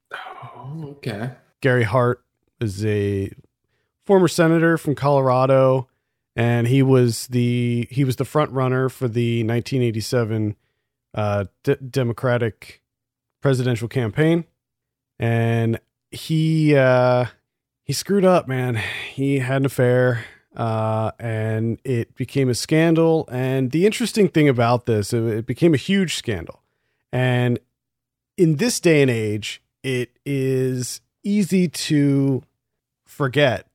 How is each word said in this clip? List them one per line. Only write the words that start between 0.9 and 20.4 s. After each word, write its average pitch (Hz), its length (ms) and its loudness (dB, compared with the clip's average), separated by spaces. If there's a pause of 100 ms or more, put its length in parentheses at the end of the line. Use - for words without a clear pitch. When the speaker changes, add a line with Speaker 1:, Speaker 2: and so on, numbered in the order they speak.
Speaker 1:
okay. 120 360 -10 (280)
Speaker 2:
Gary 123 240 2
Hart 123 400 0 (360)
is 104 240 -4
a 101 480 -2 (720)
former 185 240 4
senator 165 480 2
from 151 180 -2
Colorado, 131 920 2 (460)
and 117 340 0
he 135 140 4
was 127 460 2
the, 120 640 -2
he 139 140 -2
was 127 120 -2
the 131 80 -4
front 151 280 -2
runner 131 360 0
for 127 200 -6
the 117 360 -2
nineteen 120 380 -2
eighty-seven, 110 720 -2 (580)
uh, 101 300 -2 (180)
D-, 139 140 0 (120)
Democratic 120 920 -4 (580)
presidential 123 480 0
campaign. 156 560 0 (720)
And 117 640 0 (300)
he, 160 640 0
uh, 127 500 4 (580)
he 139 100 -6
screwed 196 300 0
up, 185 220 4
man. 127 300 -2 (380)
He 139 240 0
had 135 240 -2
an 135 40 2
affair, 123 600 2 (280)